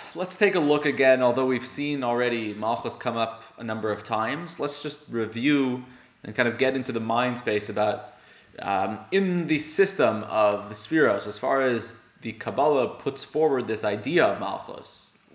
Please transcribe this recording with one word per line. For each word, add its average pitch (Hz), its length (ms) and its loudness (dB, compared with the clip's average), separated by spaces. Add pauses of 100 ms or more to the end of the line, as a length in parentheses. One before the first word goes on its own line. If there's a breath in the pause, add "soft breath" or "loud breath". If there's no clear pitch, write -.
(140 loud breath)
let's 180 220 -6
take 202 180 4
a 180 60 2
look 147 260 4
again, 131 360 6
although 127 240 4
we've 127 200 0
seen 143 380 -4
already 120 500 0
Malchus 110 420 -4
come 117 200 -4
up 113 260 -4 (160 loud breath)
a 117 60 -12
number 110 260 -4
of 101 140 -4
times. 127 560 -4
Let's 143 200 -6
just 147 180 -10 (120)
review 123 720 0 (400 loud breath)
and 110 140 -10
kind 123 120 2
of 113 80 -2
get 135 200 2
into 127 160 -4
the 117 80 -2
mind 117 400 0
space 107 280 -2
about, 104 460 -2 (460 loud breath)
um, 98 400 -2 (100)
in 180 380 0
the 151 100 2
system 117 640 2
of 101 460 2
the 104 80 -12
Sfiros, 113 500 2
as 104 100 -8
far 135 260 0
as 120 340 -2 (240)
the 117 100 -8
Kabbalah 123 600 2
puts - 340 -8
forward 139 420 2
this 107 160 -4
idea 123 440 2
of 98 120 0
Malchus. - 640 -10 (340)